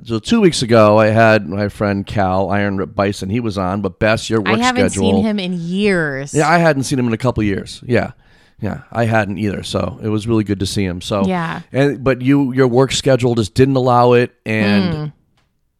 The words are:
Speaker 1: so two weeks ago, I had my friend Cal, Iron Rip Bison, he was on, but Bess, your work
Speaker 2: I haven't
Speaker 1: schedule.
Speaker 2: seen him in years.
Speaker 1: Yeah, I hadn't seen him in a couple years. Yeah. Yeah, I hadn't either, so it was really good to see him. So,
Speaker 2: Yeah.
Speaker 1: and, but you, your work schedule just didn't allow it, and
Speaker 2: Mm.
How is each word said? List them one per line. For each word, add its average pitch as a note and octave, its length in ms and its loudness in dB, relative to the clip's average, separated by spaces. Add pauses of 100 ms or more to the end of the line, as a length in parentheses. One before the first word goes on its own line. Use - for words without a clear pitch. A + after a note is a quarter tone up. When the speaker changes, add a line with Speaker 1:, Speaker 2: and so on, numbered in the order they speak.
Speaker 1:
so A2+ 160 -4
two A#3 200 0
weeks F#3 220 2
ago, A2 380 6
I G#2+ 80 4
had A2 420 4
my G2+ 200 -4
friend G2 360 -4
Cal, F#2+ 460 -2
Iron G2+ 260 -2
Rip F#2+ 160 -6
Bison, G2+ 380 -4
he A#2+ 80 -2
was G#2+ 180 -6
on, F#2+ 240 -2
but F#2 180 -6
Bess, A2 300 0
your A2 120 0
work F#2+ 80 -2
Speaker 2:
I A3 100 2
haven't B3 320 0
Speaker 1:
schedule. - 240 0
Speaker 2:
seen - 100 2
him G#3+ 140 -2
in F3+ 140 -6
years. E3+ 840 -2
Speaker 1:
Yeah, D3 120 2
I E3+ 120 4
hadn't D3+ 240 2
seen C3 160 -2
him B2 80 0
in A2+ 60 0
a A2 40 -2
couple A#2+ 260 -2
years. - 420 -4
Yeah. A#2 260 -2 (480)
Yeah, G#2+ 220 -6 (100)
I A#2 140 -2
hadn't G#2 340 -2
either, G2+ 240 -4
so - 400 -6
it A2 60 -4
was G#2+ 180 -4
really A2 160 2
good G2+ 160 -4
to G2 80 -2
see G2+ 180 -2
him. F2 160 -6
So, G2+ 240 -2
Speaker 2:
Yeah. E3 360 -4 (100)
Speaker 1:
and, C3+ 320 -2
but B2+ 180 0
you, C#3 320 2
your C3 140 4
work B2+ 240 2
schedule B2 420 0
just A2+ 220 -2
didn't C3+ 220 4
allow B2 360 4
it, B2 220 2 (100)
and F3 480 0
Speaker 2:
Mm. D3+ 200 -8 (680)